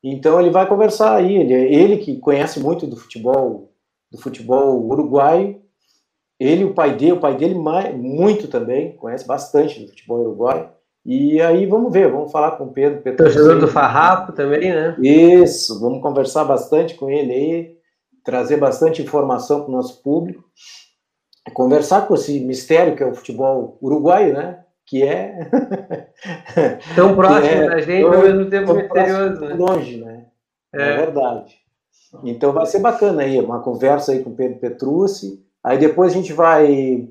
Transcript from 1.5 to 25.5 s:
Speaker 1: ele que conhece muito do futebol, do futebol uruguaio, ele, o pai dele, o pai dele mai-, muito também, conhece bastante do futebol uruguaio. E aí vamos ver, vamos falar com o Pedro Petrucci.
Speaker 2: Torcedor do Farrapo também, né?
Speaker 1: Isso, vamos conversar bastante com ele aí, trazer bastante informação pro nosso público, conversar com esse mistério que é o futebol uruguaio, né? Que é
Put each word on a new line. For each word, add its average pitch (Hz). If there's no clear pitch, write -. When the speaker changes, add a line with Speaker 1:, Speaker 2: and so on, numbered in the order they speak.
Speaker 1:
ele 147
que 135
conhece 147
muito 160
do 117
futebol, 120
do 110
futebol 127
uruguaio, 147
ele, 170
o -
pai 147
dele, 156
o 175
pai 135
dele 170
mai-, 165
muito 160
também, 127
conhece 123
bastante 139
do 101
futebol -
uruguaio. 117
E 143
aí 170
vamos 226
ver, 180
vamos 147
falar 156
com 139
o -
Pedro 143
Petrucci. 139
Speaker 2:
Torcedor 151
do 151
Farrapo 160
também, 151
né? 160
Speaker 1:
Isso, 156
vamos 127
conversar 139
bastante 156
com 135
ele 139
aí, 165
trazer 127
bastante 156
informação 135
pro 135
nosso 127
público, 170
conversar 147
com 180
esse 143
mistério 151
que 139
é -
o 120
futebol 127
uruguaio, 151
né? 165
Que 135
é 180